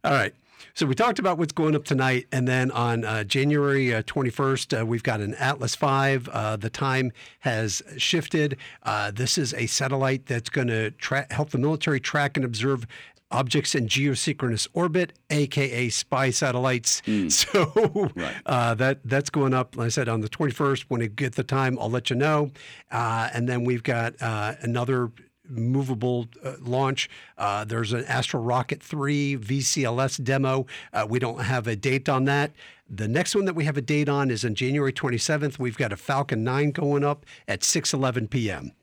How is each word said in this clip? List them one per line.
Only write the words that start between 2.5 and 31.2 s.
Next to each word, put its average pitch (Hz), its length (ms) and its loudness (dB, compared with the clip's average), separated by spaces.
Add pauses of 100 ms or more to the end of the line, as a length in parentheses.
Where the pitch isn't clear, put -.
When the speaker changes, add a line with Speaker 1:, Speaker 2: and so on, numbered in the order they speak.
Speaker 1:
on, 117 320 0
uh, 107 220 -2
January, 139 680 2
uh, 110 120 0
twenty-first, 135 680 0
uh, 113 120 0
we've 113 180 -2
got 110 160 0
an 104 160 -4
Atlas 123 400 -2
five. 135 540 2
Uh, 110 260 -2
the 107 140 -4
time 131 420 0 (300)
has 110 420 -2 (140)
shifted. 151 600 0 (260)
Uh, 104 280 -2
this 113 260 0
is 127 160 0
a 113 140 -2
satellite 135 580 0
that's 117 240 -4
gonna 113 420 0
tra-, - 380 -4
help 151 220 -2
the 165 80 -2
military 151 400 0
track 143 380 -2
and 131 80 2
observe 117 420 -2 (420)
objects 139 440 0
in 120 140 0
geosynchronous 131 840 0
orbit, 170 400 0 (160)
A 147 180 2
K 139 240 0
A 120 180 0
spy 131 420 0
satellites. 127 680 0
Speaker 2:
Mm. 101 300 0
Speaker 1:
<laughs> - 0 -
So, 196 840 2
Speaker 2:
Right. 78 200 -6 (100)
Speaker 1:
uh, 120 300 4
that, 135 300 2
that's 139 240 0
going 135 240 2
up, 127 220 0
like 117 120 0
I - 20 2
said, 117 200 0
on 113 120 0
the 107 80 -4
twenty-first. 135 600 0
When 120 140 0
I - 20 0
get 117 300 -4
the 131 80 -2
time, 131 360 0
I'll 110 100 -2
let 120 200 -2
you 123 60 0
know. 147 360 2 (400)
Uh, 113 400 0
and 120 160 0
then 123 160 0
we've 120 200 0
got, 117 380 0
uh, 110 400 -2
another 120 500 0 (380)
movable, 123 760 0 (180)
uh, 131 180 -8
launch. 131 480 0 (280)
Uh, 101 280 -2
there's 113 260 -2
an 120 140 -2
Astro 127 340 -2
Rocket 123 420 -2
three 143 540 -2
V 127 260 -2
C 135 220 0
L 117 160 0
S 135 180 0
demo. 135 500 0 (260)
Uh, 110 160 0
we 117 100 2
don't 120 220 -2